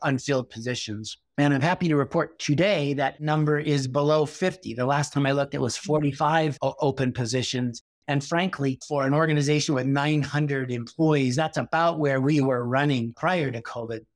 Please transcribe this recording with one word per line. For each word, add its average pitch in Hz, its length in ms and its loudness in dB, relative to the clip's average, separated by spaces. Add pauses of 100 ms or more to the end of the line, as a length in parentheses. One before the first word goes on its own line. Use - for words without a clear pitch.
unfilled 131 480 0
positions. 113 680 -8 (220)
And 143 120 4
I'm 135 100 2
happy 180 260 0
to 156 80 2
report 143 420 0
today 147 560 2
that 135 260 -2
number 151 380 2
is 147 300 0
below 147 400 2
fifty. 185 480 -4
The 123 100 -2
last 143 260 0
time 143 140 0
I 135 60 2
looked, 139 240 -2
it 135 60 -4
was 120 140 -2
forty-five 151 840 0
o-, 135 200 -2
open 135 320 0
positions. 123 680 -2 (280)
And 143 120 0
frankly, 143 640 -2
for 139 220 -2
an 135 60 2
organization 147 640 2
with 127 120 0
nine 143 340 2
hundred 143 500 -2
employees, 127 640 0
that's 156 180 -2
about 160 440 0
where 139 200 2
we 143 220 2
were 127 260 0
running 127 480 0
prior 165 340 0
to 120 120 -6
covid. 113 400 -10 (140)